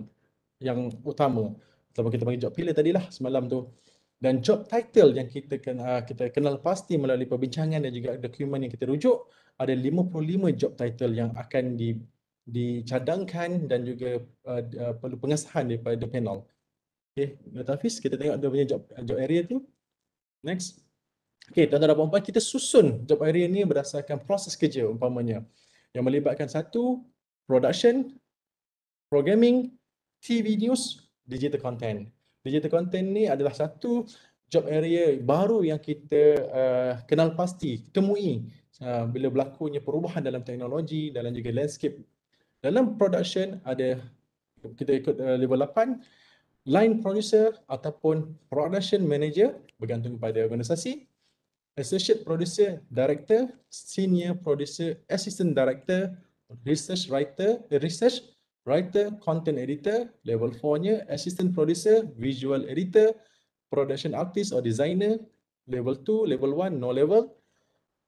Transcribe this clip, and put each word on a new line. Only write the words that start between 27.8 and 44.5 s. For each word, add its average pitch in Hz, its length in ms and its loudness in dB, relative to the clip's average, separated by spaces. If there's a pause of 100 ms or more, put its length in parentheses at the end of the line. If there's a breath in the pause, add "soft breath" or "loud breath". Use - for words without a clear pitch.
programming, 233 640 4 (480)
T 233 240 0
V 214 160 0
news, - 480 -2 (160)
digital 131 320 -4
content. 117 480 -4 (360)
Digital 151 320 -2
content 180 320 0
ni 202 240 0
adalah 139 240 0
satu 233 560 -4 (400 loud breath)
job 160 160 0
area 160 560 2
baru 180 400 2
yang 156 160 0
kita, 151 460 0 (260)
uh, 127 440 2 (120)
kenal 160 320 2
pasti, 170 560 -4
temui, 151 560 0 (320 loud breath)
uh, 120 240 -4
bila 127 240 -2
berlakunya 135 480 -2
perubahan 156 480 -4
dalam 127 160 -4
teknologi, 147 720 -6
dalam 120 240 -6
juga 117 160 -6
landscape. 143 480 -2 (640)
Dalam 214 320 2
production 190 720 0
ada, 127 320 -2 (720)